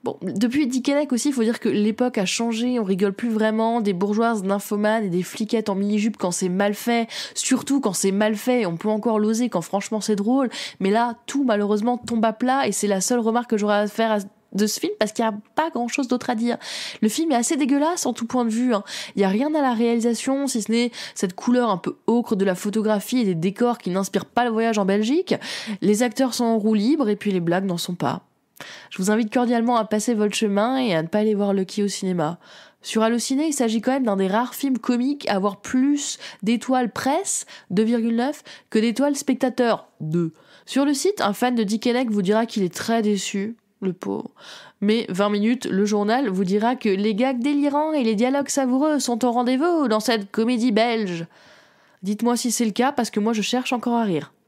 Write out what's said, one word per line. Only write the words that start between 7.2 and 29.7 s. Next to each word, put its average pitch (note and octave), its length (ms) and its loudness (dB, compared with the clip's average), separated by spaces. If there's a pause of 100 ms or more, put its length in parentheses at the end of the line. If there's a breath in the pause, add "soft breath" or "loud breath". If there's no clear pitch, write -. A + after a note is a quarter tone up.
surtout C4+ 460 0
quand G#3+ 120 0
c'est F#3+ 200 0
mal G#3+ 240 2
fait, B3 280 0
on E3+ 120 -2
peut G#3 120 -4
encore G#3+ 300 0
l'oser A3 300 2
quand F3+ 120 -2
franchement G3+ 400 -4
c'est G#3+ 160 0
drôle, A#3+ 340 2 (300 loud breath)
mais F#3+ 100 2
là, A#3 260 2 (100)
tout C#4 180 0
malheureusement G#3+ 540 2
tombe A#3 260 0
à A3 80 4
plat B3+ 360 0
et G3+ 40 -2
c'est G3+ 160 -2
la G3 120 2
seule A#3+ 200 0
remarque A3+ 300 0
que A3 80 2
j'aurais G#3 220 2
à G#3 60 2
faire A3 260 0
à G#3+ 60 2 (340)
de G#3 140 2
ce - 140 -4
film F#4 180 -4
parce G#3 140 0
qu'il A#3+ 120 -2
y A3 40 0
a G#3+ 40 -2 (220)
pas D#4+ 160 0
grand A#3+ 180 -4
chose B3 200 -4
d'autre B3 200 -2
à B3 60 -2
dire. A#3 240 -2 (420 loud breath)
Le G#3+ 80 2
film D#4 240 0
est A#3+ 40 4
assez A#3+ 200 2
dégueulasse C#4+ 480 0
en C4 80 0
tout A3+ 140 -6
point B3 180 0
de A3+ 60 0
vue, A#3+ 240 2
hein. G3+ 100 0 (320 loud breath)
Il G3 60 2
y - 20 4
a F#3+ 60 4
rien C#4 240 0
à D4+ 80 2
la B3+ 100 2
réalisation, A#3 720 0
si B3 140 -2
ce G3 100 -6
n'est A#3 200 2 (240 loud breath)
cette F#3 200 -4
couleur B3 360 2
un F#3 80 0
peu - 180 -6 (100)
ocre A3+ 300 2
de G3 80 0
la F#3+ 100 2
photographie G#3 680 0
et A3+ 40 2
des F#3+ 100 2
décors G3+ 440 0
qui - 100 -6
n'inspirent F#3+ 380 -2
pas A#3+ 180 0
le A#3+ 60 0
voyage A3+ 260 0
en G3+ 80 2
Belgique. G#3+ 500 2 (460 loud breath)
Les G#3 220 2
acteurs B3 320 0
sont A#3+ 100 -2
en A3+ 140 2
roue A3 160 2
libre A#3+ 340 2
et G#3 80 2
puis G3+ 160 -2
les F3+ 80 2
blagues E3+ 240 2
n'en F3 140 -2
sont F3+ 160 -6
pas. C3+ 320 -2 (640 loud breath)
Je - 80 -12
vous F#3+ 120 0
invite G#3+ 220 0
cordialement A#3+ 440 2